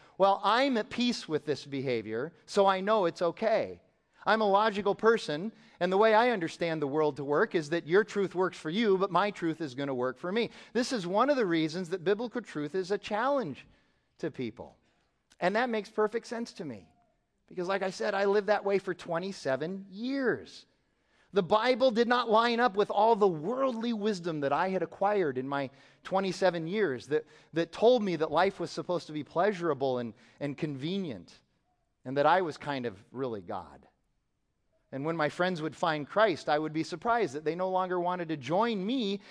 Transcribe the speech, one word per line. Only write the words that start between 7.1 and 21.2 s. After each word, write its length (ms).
to 80
work 320
is 140
that 180
your 160
truth 320
works 200
for 140
you, 260
but 140
my 220
truth 280
is 140
gonna 180
work 240
for 140
me." 200
This 200
is 160
one 200
of 80
the 80
reasons 440
that 160
biblical 360
truth 360
is 160
a 60
challenge 680
to 120
people. 460
And 160
that 140
makes 200
perfect 380
sense 240
to 120
me. 220
Because 180
like 160
I 80
said, 240
I 120
lived 200
that 180
way 140
for 160
twenty-seven 960
years. 760